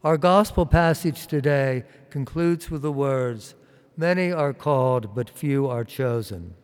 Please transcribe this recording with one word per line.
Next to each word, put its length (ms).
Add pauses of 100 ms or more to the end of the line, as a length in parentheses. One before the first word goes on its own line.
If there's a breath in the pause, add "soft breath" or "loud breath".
Our 140
gospel 480
passage 600
today 580 (240 loud breath)
concludes 600
with 120
the 100
words, 640 (400 soft breath)
"Many 380
are 180
called, 640
but 140
few 380
are 180
chosen." 800